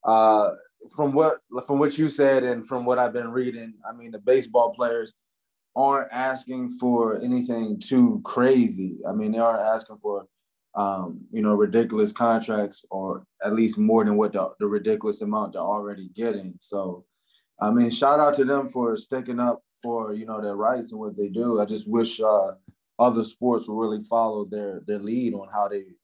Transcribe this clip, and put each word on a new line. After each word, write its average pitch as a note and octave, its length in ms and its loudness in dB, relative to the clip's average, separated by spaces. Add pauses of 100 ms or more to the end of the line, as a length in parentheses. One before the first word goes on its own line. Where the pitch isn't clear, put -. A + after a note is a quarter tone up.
Uh, A2 460 6 (440)
from D3 180 -2
what, D#3 260 4 (280)
from C#3 120 0
what D3 180 0
you D#3 120 2
said C3+ 340 4
and A#2+ 240 -2
from B2 180 -6
what B2 140 2
I've A#2+ 140 2
been A#2 180 -6
reading, A#2 440 -6 (140)
I A2+ 40 -12
mean, A#2 180 -18
the A2 80 -14
baseball A#2 560 2
players A#2 400 -4 (640)
aren't C3+ 360 2
asking B2+ 580 -6 (100)
for A#2 420 2
anything A#2+ 560 -2
too A#2+ 460 4
crazy. A2 840 2
I - 40 -4
mean, G#2+ 200 -2
they A2+ 60 -2
aren't A2+ 240 2
asking A2 340 -2
for, G2+ 300 -6 (500)
um, F#2+ 540 -4
you A2 100 -4
know, G#2 140 4
ridiculous G#2+ 580 2
contracts, A2+ 760 -2
or F#2+ 340 -8 (200)
at G#2 100 -2
least A2 240 2
more G#2+ 260 4
than G#2 120 2
what G#2 160 2
the, G2+ 260 -2
the G#2 80 -2
ridiculous G#2 560 -2
amount G#2+ 300 -4
they're F2 100 -6
already G2+ 520 -6
getting. G2+ 440 -6
So, F#2 460 -8 (560)
I G#2+ 100 0
mean, A#2 200 4
shout C#3+ 300 4
out C#3+ 140 4
to C#3 100 2
them C#3 240 0
for A#2 280 -2
sticking B2 440 -6
up A#2+ 220 0 (200)
for, A2+ 300 -4
you G#2+ 140 -8
know, G#2+ 160 -8
their G2+ 140 -6
rights A2+ 340 -2
and A2 100 -12
what G2+ 160 -8
they G2+ 120 -2
do. A2 320 0
I G#2 40 2
just G#2+ 240 -6
wish, A2+ 320 0
uh, G#2 320 4 (460)
other A2+ 260 4
sports A#2 440 -2
will G#2+ 80 -6
really G#2+ 260 -4
follow A2 420 0
their, G2 420 -8
their G#2 140 -4
lead A2+ 340 -4
on G2 180 -12
how G#2 140 0
they G2 180 -6 (200)